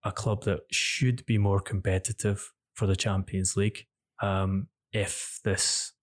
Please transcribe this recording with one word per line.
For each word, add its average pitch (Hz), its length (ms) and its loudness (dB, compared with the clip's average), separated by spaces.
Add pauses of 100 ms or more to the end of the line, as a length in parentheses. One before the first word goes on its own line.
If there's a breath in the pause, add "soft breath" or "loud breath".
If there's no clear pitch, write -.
a 101 80 -2
club - 340 -2
that 98 160 0 (100)
should - 560 0
be 113 100 2
more 98 240 4
competitive 98 920 -2 (200)
for 110 120 0
the 95 100 4
Champions 95 580 0
League, 104 320 0 (360)
um, 95 460 0 (240)
if - 520 -4
this - 480 -2 (100)